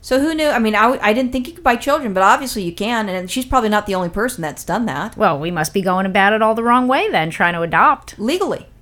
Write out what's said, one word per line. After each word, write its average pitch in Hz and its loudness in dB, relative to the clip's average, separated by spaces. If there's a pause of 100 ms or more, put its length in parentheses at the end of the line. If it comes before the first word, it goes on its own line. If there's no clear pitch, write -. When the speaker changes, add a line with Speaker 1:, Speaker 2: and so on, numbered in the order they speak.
Speaker 1:
So 254 0
who 320 0
knew? 311 0
I 240 0
mean, 214 2
I, 226 2
I 214 2
didn't 247 0
think 254 -4
you - -14
could - -20
buy 240 4
children, 277 -2
but 185 2
obviously 233 2
you 170 -4
can, 220 -2
and 180 -6
she's 254 -6
probably 226 2
not 208 0
the 196 -2
only 180 -2
person 214 -4
that's 147 -8
done 208 -2
that. 170 -6
Speaker 2:
Well, 170 2
we 160 -6
must 160 -4
be 196 0
going 185 0
about 196 2
it 220 2
all 220 4
the 226 -2
wrong 247 2
way 320 2
then, 165 0
trying 175 0
to 170 -4
adopt. 170 2
Speaker 1:
Legally. 277 -4 (140)